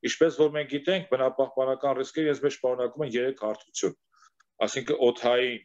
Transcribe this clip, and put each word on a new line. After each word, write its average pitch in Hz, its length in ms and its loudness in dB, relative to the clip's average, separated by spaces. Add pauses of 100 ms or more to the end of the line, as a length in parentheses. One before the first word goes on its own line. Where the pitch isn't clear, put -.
ինչպես 156 380 2
որ 151 100 4
մենք 147 220 -4
գիտենք, 170 340 -2
բնապահպանական 131 880 0
ռիսկերը, 147 340 -2
ես 131 100 -2
մեջ 139 180 -2
պարունակում 127 460 -2
են 117 80 -8
երեք 123 320 -2
հարթություն, - 520 -4 (640)
այսինքն 120 420 -2
օդային 123 640 2